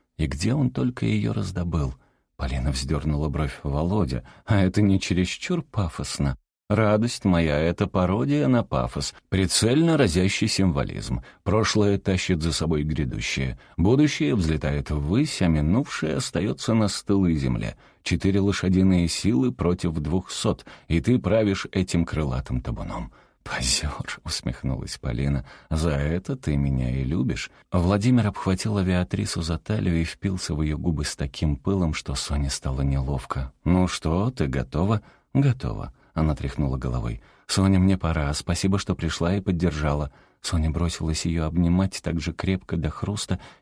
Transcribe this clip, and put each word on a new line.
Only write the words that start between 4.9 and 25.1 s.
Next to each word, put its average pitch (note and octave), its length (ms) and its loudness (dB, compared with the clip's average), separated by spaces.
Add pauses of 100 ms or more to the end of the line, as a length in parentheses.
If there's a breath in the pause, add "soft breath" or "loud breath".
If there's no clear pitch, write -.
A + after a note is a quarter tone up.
чересчур F#2 640 -2
пафосно?" D2 760 -4 (320)
"Радость G#2+ 560 2
моя — E2+ 320 4
это E2 300 0
пародия B2+ 600 2
на B2 160 4
пафос, C2+ 500 -4 (160 loud breath)
прицельно B2+ 640 4
разящий F#2+ 520 2
символизм. B1 760 0 (220 loud breath)
Прошлое G2+ 540 2
тащит F#2 440 0
за D#2+ 100 0
собой D#2+ 320 0
грядущее. C2+ 760 -4 (180 loud breath)
Будущее C#3 560 4
взлетает D2 560 0
ввысь, E2 520 0
а F#2 60 4
минувшее F2 680 2
остаётся - 560 -2
на A2 140 4
стылой F#2+ 480 2
земле. A#1+ 420 -2 (240 soft breath)
Четыре F#2+ 380 2
лошадиные F#2 680 4
силы B2 440 0
против F2+ 420 0
двухсот, D#2+ 720 -2 (240 loud breath)
и E2 100 4
ты A#2+ 200 2
правишь G2+ 520 2
этим F2+ 340 0
крылатым C2+ 540 -4
табуном". - 540 -8 (300 soft breath)
"Позёр", - 800 -4
усмехнулась - 760 -6
Полина, C2 480 -2 (240 loud breath)